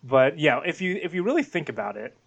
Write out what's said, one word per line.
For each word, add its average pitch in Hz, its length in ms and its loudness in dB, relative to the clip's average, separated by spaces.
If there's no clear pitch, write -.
But 131 360 4
yeah, 139 280 4
if 175 140 -6
you, 185 200 -2
if 170 140 -8
you 180 80 -4
really 277 220 0
think 170 240 -6
about 104 280 -6
it 110 200 -12